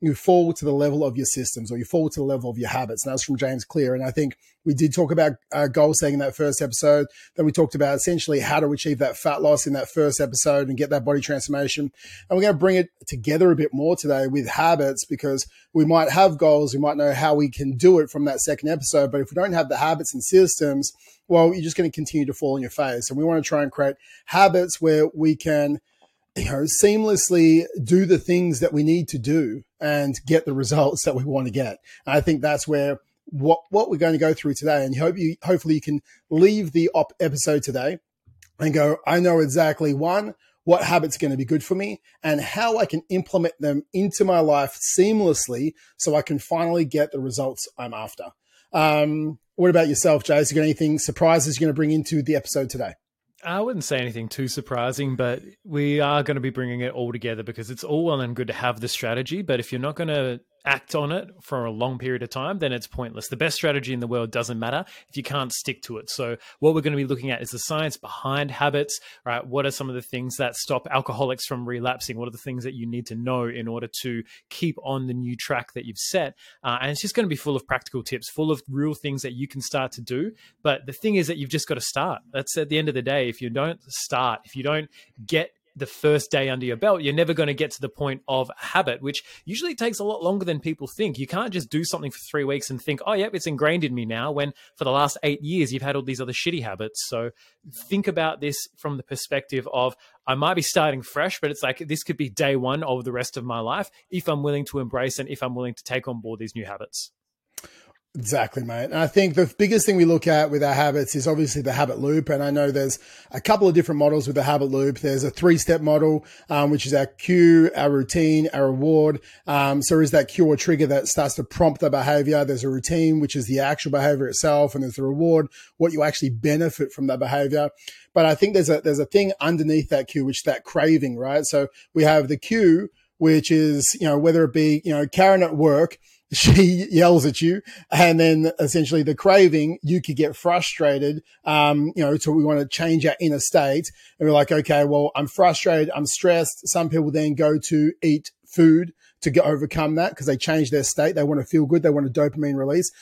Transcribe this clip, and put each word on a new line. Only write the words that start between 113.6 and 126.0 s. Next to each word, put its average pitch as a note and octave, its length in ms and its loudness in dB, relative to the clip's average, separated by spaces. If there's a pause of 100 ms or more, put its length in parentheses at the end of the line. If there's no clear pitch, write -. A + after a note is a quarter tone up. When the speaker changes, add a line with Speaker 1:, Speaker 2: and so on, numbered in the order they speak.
Speaker 1:
of E3+ 60 4
different E3+ 240 2
models D3 280 2
with C3+ 100 -4
the C#3+ 60 0
habit C#3+ 280 0
loop. C3+ 300 0
There's C3+ 220 -2
a C#3 60 -2
three-step E3 540 2
model, D3+ 420 2 (240)
um, D3 220 2
which C#3+ 160 0
is C#3 80 -2
our C3+ 100 4
cue, E3+ 720 6
our C#3+ 140 2
routine, D#3 640 2
our C#3 140 2
reward. D3+ 520 2 (260)
Um, C#3 360 2
so D#3+ 140 2
there D#3+ 60 6
is C#3+ 100 2
that D3 160 4
cue F3 180 2
or D3+ 100 4
trigger D#3 300 0
that C#3 220 0
starts C#3+ 260 -2
to C3+ 100 -6
prompt D3+ 380 0
the D3+ 80 2
behavior. C#3+ 520 2
There's C3 220 -4
a C#3 60 -2
routine, D#3 500 0
which C#3+ 160 -2
is A#2+ 120 -4
the C3+ 100 0
actual C#3+ 320 -2
behavior C#3 380 2
itself. D3 460 2
And C3+ 80 -4
there's B2+ 140 -8
the C3+ 60 -6
reward, D#3 460 2 (280)
what E3 160 2
you D3+ 100 0